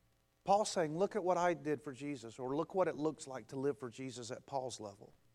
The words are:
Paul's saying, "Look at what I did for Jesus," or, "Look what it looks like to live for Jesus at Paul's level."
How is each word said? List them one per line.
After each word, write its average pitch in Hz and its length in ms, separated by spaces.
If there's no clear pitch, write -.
Paul's 202 280
saying, 160 260
"Look 196 180
at 196 80
what 175 140
I 175 160
did 143 300
for 143 100
Jesus," 120 460
or, 131 160
"Look 160 180
what 185 140
it 147 80
looks 147 320
like 127 220
to 139 80
live 135 200
for 123 140
Jesus 123 400
at - 160
Paul's 131 320
level." 107 340